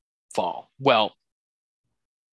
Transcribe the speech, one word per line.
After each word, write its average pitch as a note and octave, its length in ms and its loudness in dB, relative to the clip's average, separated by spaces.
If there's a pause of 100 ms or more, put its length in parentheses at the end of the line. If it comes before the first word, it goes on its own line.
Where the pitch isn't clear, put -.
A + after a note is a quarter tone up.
(340)
fall." - 460 -8
Well, B2 360 2 (1160)